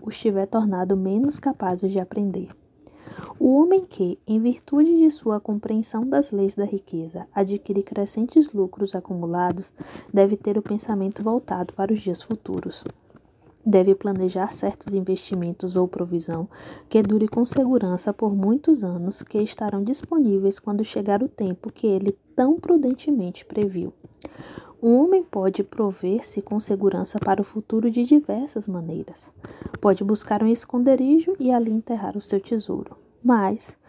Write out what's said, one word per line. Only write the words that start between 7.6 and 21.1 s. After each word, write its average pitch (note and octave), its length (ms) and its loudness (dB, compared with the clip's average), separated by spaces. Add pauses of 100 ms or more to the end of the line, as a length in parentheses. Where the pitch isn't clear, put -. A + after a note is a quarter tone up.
crescentes A3 680 0
lucros G3 440 -2
acumulados, F3+ 760 -2 (400)
deve G3+ 240 6
ter G#3 220 -2
o G#3+ 40 -2
pensamento G#3 600 -4
voltado G3+ 520 -4
para G3+ 180 0
os G#3 80 0
dias F3+ 220 -4
futuros. - 600 -8 (800)
Deve G3 300 6
planejar F#3+ 580 -2
certos G3 420 -6
investimentos F#3 800 -4
ou F3+ 100 2
provisão F3 640 -4 (400)
que A3 140 4
dure G#3+ 260 2
com A#3 160 0
segurança A3 680 0
por G3+ 220 -2
muitos A#3 480 2
anos, F3+ 400 -6
que - 160 -4
estarão G#3 460 -2
disponíveis G#3+ 760 0
quando G#3 260 -2
chegar G#3 380 0